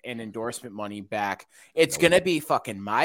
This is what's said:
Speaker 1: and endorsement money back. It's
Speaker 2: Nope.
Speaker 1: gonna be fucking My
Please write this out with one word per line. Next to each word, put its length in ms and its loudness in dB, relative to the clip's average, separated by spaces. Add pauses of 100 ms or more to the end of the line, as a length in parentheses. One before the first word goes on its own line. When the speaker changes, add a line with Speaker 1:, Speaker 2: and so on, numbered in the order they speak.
Speaker 1:
and 160 -8
endorsement 520 -8
money 280 -8
back. 440 -4 (300)
It's 220 4
Speaker 2:
Nope. 40 -2 (100)
Speaker 1:
gonna 100 6
be 180 2
fucking 400 -2
My 260 0